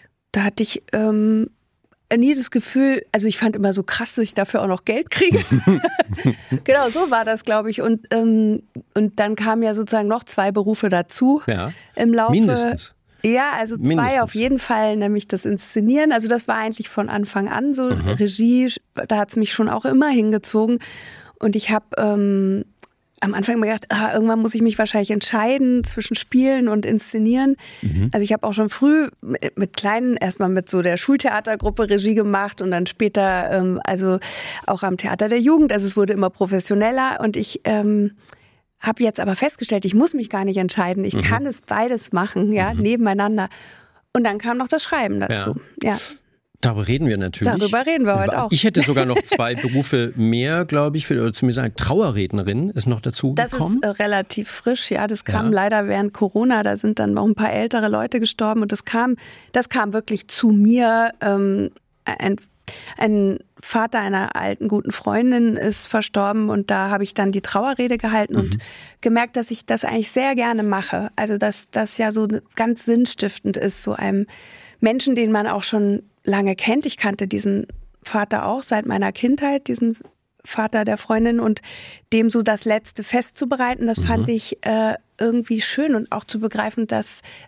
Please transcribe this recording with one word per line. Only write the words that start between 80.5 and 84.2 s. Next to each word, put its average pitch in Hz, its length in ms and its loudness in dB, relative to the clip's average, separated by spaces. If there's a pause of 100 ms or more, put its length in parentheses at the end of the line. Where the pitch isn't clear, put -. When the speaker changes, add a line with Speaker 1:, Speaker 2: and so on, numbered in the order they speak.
Speaker 1:
der 214 140 -2
Freundin, 233 420 0
und 220 200 0 (520)
dem 226 160 4
so 226 140 2
das 214 240 -2
letzte 214 360 0
Fest - 360 -2
zu 269 100 -2
bereiten, 254 380 -2
das 226 140 0
fand 226 280 0